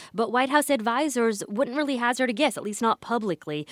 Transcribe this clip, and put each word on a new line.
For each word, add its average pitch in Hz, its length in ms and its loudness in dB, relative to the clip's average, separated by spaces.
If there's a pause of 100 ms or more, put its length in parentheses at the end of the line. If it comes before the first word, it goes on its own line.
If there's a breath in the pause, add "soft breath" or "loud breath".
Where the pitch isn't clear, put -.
(140 loud breath)
but 220 180 0
White 254 180 2
House 294 200 2
advisors 233 760 0
wouldn't 240 300 -2
really 285 200 0
hazard 247 320 0
a 247 40 0
guess, 262 240 2
at - 60 -8
least 208 180 -6
not 226 200 2
publicly. 170 720 -4